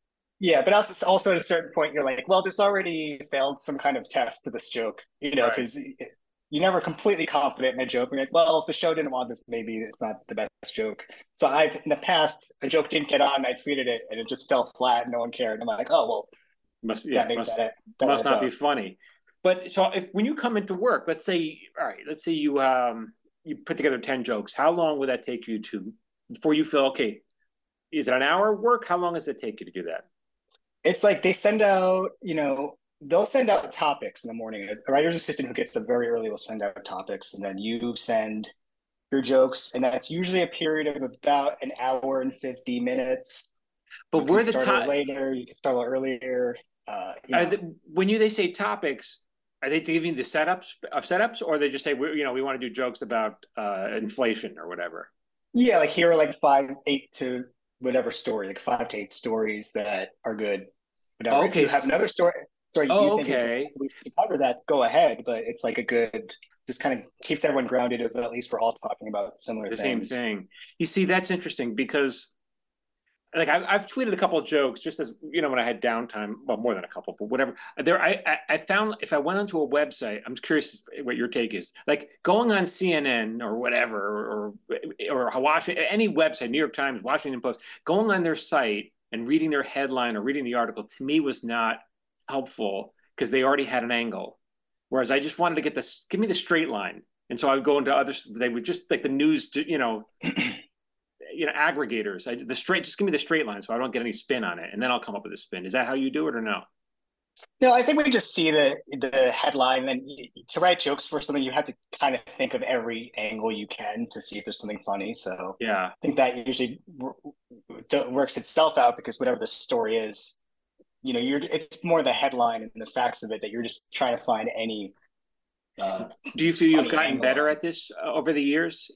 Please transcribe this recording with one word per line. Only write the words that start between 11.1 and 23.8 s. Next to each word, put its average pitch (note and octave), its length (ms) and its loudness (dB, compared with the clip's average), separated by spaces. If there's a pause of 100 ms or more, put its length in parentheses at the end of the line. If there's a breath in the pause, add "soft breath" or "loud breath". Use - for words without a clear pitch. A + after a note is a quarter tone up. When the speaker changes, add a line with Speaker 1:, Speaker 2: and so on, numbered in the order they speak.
Speaker 1:
So D#3 120 2
I've, D#3 280 2
in - 140 -8
the D3 80 2
past, - 640 0
a C#3 60 -4
joke D3+ 220 2
didn't D3+ 180 -2
get C#3+ 140 2
on, C#3 240 2
I B2+ 80 0
tweeted C3+ 340 -4
it, A#2 140 -2 (100)
and A2 80 -6
it A#2 80 -8
just - 220 -8
fell B2 280 2
flat, B2+ 300 2
no A#2+ 120 -4
one A#2 120 -4
cared. A2 300 -4
I'm - 60 -6
like, A3 240 -2
Oh, A3+ 180 6
well, - 200 -4 (540 soft breath)
Speaker 2:
Must, A2 220 -4
yeah, B2+ 160 2
Speaker 1:
that A2+ 80 -2
makes A#2 100 0
Speaker 2:
must, A2+ 160 -4
Speaker 1:
that, A2+ 200 -2 (240)
that C3 80 2
Speaker 2:
must C#3 140 4
Speaker 1:
adds - 40 -4
Speaker 2:
not C3+ 160 4
be C3 60 2
Speaker 1:
up. A#2+ 60 -4
Speaker 2:
funny. B2+ 440 0 (460 soft breath)
But F3+ 280 2
so F#3+ 200 4
if, F#3 220 -4
when G#3 120 0
you D4 100 0
come A#3 220 -2
into G3+ 160 -2
work, F#3+ 340 2
let's D#3 180 -4
say, D#3+ 340 -2 (200)
all D#3 80 -2
right, - 200 -10
let's D#3 180 -10
say E3+ 80 0
you, D3 260 2
um, A#2+ 540 2 (320)
you D3+ 120 -8
put - 200 -6
together C3+ 200 2